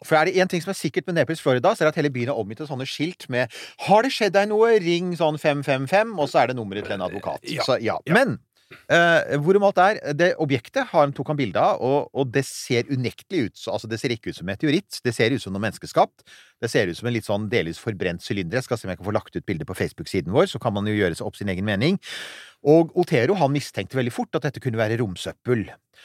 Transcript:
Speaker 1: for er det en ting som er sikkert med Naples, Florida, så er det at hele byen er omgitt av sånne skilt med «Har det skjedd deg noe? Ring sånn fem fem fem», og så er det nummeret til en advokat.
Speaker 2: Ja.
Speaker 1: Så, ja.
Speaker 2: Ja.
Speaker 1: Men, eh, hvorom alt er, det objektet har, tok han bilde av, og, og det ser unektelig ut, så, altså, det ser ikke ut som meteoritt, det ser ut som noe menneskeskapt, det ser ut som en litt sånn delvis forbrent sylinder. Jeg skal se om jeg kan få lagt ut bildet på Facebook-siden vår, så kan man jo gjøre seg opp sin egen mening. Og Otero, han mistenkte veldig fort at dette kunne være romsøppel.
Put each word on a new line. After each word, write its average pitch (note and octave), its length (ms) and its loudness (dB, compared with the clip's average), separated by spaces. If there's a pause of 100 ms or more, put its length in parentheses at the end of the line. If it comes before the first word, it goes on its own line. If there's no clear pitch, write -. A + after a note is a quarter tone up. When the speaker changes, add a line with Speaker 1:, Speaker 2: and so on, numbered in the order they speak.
Speaker 1:
for - 140 0
er D#3 80 4
det D#3+ 120 0
en F#3 100 4
ting F3+ 140 -2
som G3 100 -6
er - 80 -6
sikkert - 280 -4
med F3+ 80 -2
Naples, D#3 240 0
Florida, B2+ 360 2
så - 80 -2
er D#3 80 4
det - 60 -6
at D#3 60 0
hele D3 60 2
byen B2 200 -4
er A#2 100 -2
omgitt A2 220 -8
av D3+ 60 -10
sånne C3+ 200 -6
skilt - 420 -6
med B2 220 0 (280)
«Har G3+ 220 4
det C4 100 0
skjedd G#3 220 0
deg G3+ 160 4
noe? A3 300 6
Ring F3 360 0
sånn D#3 240 2
fem C#3+ 220 2
fem C3+ 260 0
fem», G#3+ 300 2
og D3 100 0
så D3 140 4
er A#2+ 60 4
det B2+ 80 -2
nummeret G2+ 300 -6
til G#2+ 80 -6
en G2 80 -6
advokat. F2 420 -6
Speaker 2:
Ja. C#3 180 -6
Speaker 1:
Så, A#2+ 180 2
ja. G2+ 280 -2
Speaker 2:
Ja. D3+ 60 0
Speaker 1:
Men, A3 260 2 (500)
eh, E3+ 480 4
hvorom F#3+ 300 4
alt G3 100 0
er, F#3 360 2
det E3+ 260 2
objektet D3+ 480 -2
har, D3 240 4
tok C3+ 160 -8
han D3+ 100 -4
bilde A2 240 -2
av, F3+ 200 2
og, C3+ 320 0
og B2+ 180 -2
det C3+ 140 0
ser - 440 -2
unektelig B2+ 580 -4
ut, - 80 -10
så, - 180 -8
altså, G#2 180 -6
det A2+ 80 -6
ser C3+ 160 -2
ikke - 160 -10
ut - 80 -8
som F2 80 -8
meteoritt, D3 560 -2
det B2 100 0
ser A2+ 220 2
ut A#2 60 -4
som F#2+ 120 -8
noe G2 80 -4
menneskeskapt, - 600 -2 (380)
det A#2+ 100 -4
ser A#2 160 2
ut E2+ 100 -6
som A#2 100 -6
en A#2+ 60 -2
litt A2+ 140 -2
sånn G#2 220 -2
delvis E2+ 280 -2
forbrent F#2 460 -4
sylinder. G2 340 -4
Jeg C3 60 -4
skal A#2+ 140 -4
se - 100 -10
om F#2 80 -6
jeg - 40 -14
kan F#2 120 -12
få - 20 -2
lagt - 220 -4
ut F2 100 -8
bildet D#2+ 220 -6
på F#2 100 -8
Facebook-siden E2+ 560 -4
vår, F3 160 4
så A#2+ 100 -8
kan A2+ 140 -2
man G2+ 140 -2
jo G#2+ 80 -2
gjøre F#2 200 0
seg - 120 -8
opp - 80 -12
sin G2+ 140 -6
egen F#2 160 -4
mening. A2 340 0 (640)
Og D#3+ 300 6
Otero, E3 400 2
han C#3+ 180 2
mistenkte B2+ 460 -4
veldig A#2+ 160 -2
fort - 180 -6
at E3 140 -2
dette B2+ 160 -8
kunne A2+ 160 -2
være A2 180 2
romsøppel. G#2 680 -2 (380)